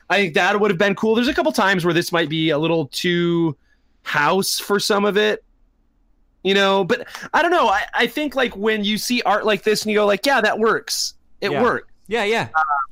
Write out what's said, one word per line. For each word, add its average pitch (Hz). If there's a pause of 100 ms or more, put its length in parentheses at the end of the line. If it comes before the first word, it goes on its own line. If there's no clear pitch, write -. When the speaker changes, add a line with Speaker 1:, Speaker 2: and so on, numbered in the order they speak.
Speaker 1:
I 180
think 185
that 196
would 208
have 170
been 202
cool. 220
There's 240
a 302
couple 302
times 190
where 170
this 170
might 165
be 160
a 147
little 160
too 170 (460)
house 165
for 202
some 202
of 196
it, 214 (1000)
you 190
know, 196
but - (260)
I 294
don't 339
know. 302
I, 196 (100)
I 233
think, 285
like, 254
when 214
you 208
see 240
art 196
like 214
this 214
and 214
you 202
go, 208
like, 202
"Yeah, 269
that 208
works. - (260)
It 202
Speaker 2:
Yeah. 143
Speaker 1:
works." 196 (200)
Speaker 2:
Yeah, 214
yeah. 208
Speaker 1:
Uh, 160 (300)